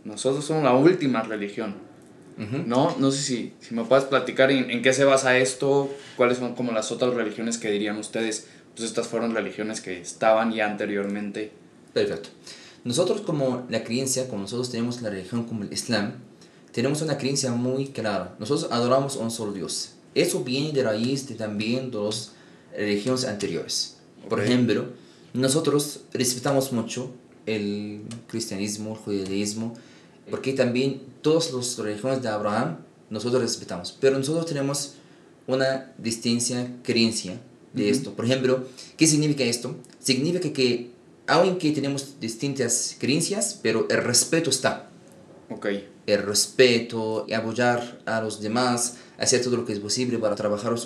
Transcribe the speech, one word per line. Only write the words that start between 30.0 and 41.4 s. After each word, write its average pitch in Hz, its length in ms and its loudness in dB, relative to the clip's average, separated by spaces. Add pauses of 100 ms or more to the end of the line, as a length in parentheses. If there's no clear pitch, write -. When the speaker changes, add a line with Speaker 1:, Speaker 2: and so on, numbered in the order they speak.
Speaker 2:
porque 135 240 -2
también 127 480 2 (180)
todas 156 320 2
las 123 260 -4
religiones 104 440 -2
de 117 60 -4
Abraham 107 500 -2 (320)
nosotros 117 320 0
respetamos. 92 580 -6
Pero 135 180 4
nosotros 160 280 -2
tenemos 143 480 -4 (520)
una 135 520 0
distinta 120 720 -2 (140)
creencia 113 560 0 (360)
de 110 100 0
Speaker 1:
Ujú. 104 80 4
Speaker 2:
esto. - 220 -2
Por 113 100 -4
ejemplo, 127 400 2 (320)
¿qué 160 100 6
significa 147 380 4
esto? 120 320 -2 (240)
Significa 151 520 0
que 123 380 2 (360)
aunque 165 460 4